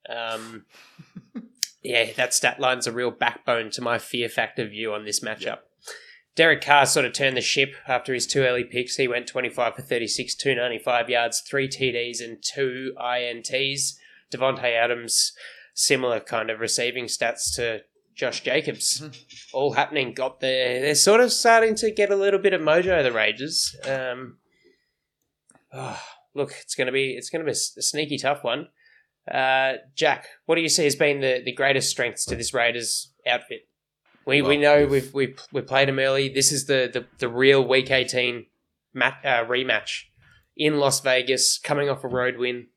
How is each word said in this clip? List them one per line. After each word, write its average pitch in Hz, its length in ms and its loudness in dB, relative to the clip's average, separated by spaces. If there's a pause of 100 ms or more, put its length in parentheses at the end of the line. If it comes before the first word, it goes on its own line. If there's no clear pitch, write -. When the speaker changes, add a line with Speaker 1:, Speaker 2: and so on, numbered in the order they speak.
Speaker 1:
Um, 113 560 -10 (600)
<laughs> - 580 -12
yeah, 117 340 0
that 127 160 0
stat - 260 0
line's 127 280 0
a 117 60 -4
real 120 180 -2
backbone 117 640 -2
to 123 100 -8
my 117 160 0
fear 120 320 -4
factor 117 360 -4
view 107 280 -6
on 107 100 -8
this 104 160 -4
matchup. 107 380 -8 (760)
Derek 165 280 4
Carr 143 240 6
sort 135 180 2
of 123 80 -4
turned 131 240 0
the 120 60 -2
ship 135 320 0 (120)
after 127 280 -2
his 120 120 -4
two 139 140 0
early 123 240 2
picks. 123 320 -6
He 135 100 0
went 120 200 -4
twenty-five 123 500 -4
for 131 60 -14
thirty-six, 117 520 -4
two 139 200 0
ninety-five 120 560 -2
yards, 117 300 0
three 139 280 -4
T 131 240 -2
Ds 120 300 -6
and 117 200 -14
two 131 560 -4
I 123 260 -4
N 117 180 -8
Ts. 139 560 -4 (340)
Davante 127 320 0
Adams, 117 680 0 (420)
similar 127 460 0
kind 113 300 -4
of 110 100 -8
receiving 120 460 -2
stats - 500 -2
to 117 240 -4 (340)
Josh - 280 -4
Jacobs. 131 580 -2
Speaker 2:
Mm-hmm. - 560 -16
Speaker 1:
All 139 160 2
happening. 135 420 0
Got 131 240 -6
the, 135 80 -4
they're 131 480 0
sort 208 260 6
of 247 120 4
starting 226 440 4
to 220 140 -2
get 202 220 0
a 202 40 2
little 196 220 2
bit 190 140 2
of 170 80 0
mojo, 170 420 4
the 127 80 4
Raiders. 113 640 0 (100)
Um, 131 520 -6 (1400)
oh, 131 280 -12 (320)
look, 139 280 -4
it's - 160 -10
gonna 127 160 0
be, 135 220 -2
it's 123 140 -12
gonna 165 140 -4
be 147 80 -2
a 107 40 -2
s-, - 220 -6
a 127 60 -8
sneaky 147 360 -2
tough 143 260 -2
one. 123 240 -4 (600)
Uh, 131 500 2 (180)
Jack, 147 320 0 (180)
what 160 80 2
do 170 60 2
you 160 80 0
see 156 180 2
as 139 80 4
being 143 260 2
the, 127 240 0
the 127 80 -4
greatest 135 380 2
strengths 120 360 -4
to 123 100 -4
this 117 180 -6
Raiders 117 580 -2 (140)
outfit? 123 420 -4 (580)
We, 139 160 4
we 143 160 4
Speaker 3:
Well, - 20 0
Speaker 1:
know 147 240 8
Speaker 3:
if 139 60 0
Speaker 1:
we've, 135 220 0
we've, 135 280 -4 (120)
we've 127 140 -4
played 135 220 4
'em 135 100 -2
early. 135 300 2
This 135 240 2
is 139 140 -4
the, 131 260 2
the, 120 140 -4 (120)
the 127 100 -2
real 131 380 6
Week 131 240 2
eighteen 123 560 0 (480)
mat-, 131 300 2
uh, 123 200 2
rematch 123 600 -2 (520)
in 151 220 2
Las 139 220 2
Vegas, 127 580 2
coming 143 300 -2
off 135 160 -4
a 131 40 -6
road 123 280 -2
win. 123 400 -4